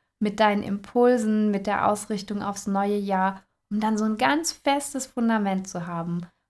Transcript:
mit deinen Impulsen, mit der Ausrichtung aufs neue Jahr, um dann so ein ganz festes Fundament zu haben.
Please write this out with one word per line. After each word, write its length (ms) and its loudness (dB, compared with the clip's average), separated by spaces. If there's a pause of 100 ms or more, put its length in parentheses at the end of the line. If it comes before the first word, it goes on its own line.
(200)
mit 200 0
deinen 240 4
Impulsen, 880 2
mit 160 -2
der 200 0
Ausrichtung 540 -2
aufs 240 -6
neue 320 0
Jahr, 460 0 (260)
um 100 -2
dann 180 2
so 80 0
ein 120 0
ganz 340 0
festes 540 -2
Fundament 640 0
zu 200 -8
haben. 380 -4 (240)